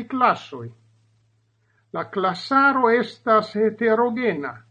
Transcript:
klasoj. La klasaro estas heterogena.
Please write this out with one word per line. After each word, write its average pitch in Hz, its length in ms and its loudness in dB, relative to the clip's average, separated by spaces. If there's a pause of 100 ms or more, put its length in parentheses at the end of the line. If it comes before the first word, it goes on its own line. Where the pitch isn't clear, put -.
klasoj. 180 600 -2 (1300)
La 170 100 -6
klasaro 254 840 0
estas 233 640 0
heterogena. 220 960 0 (180)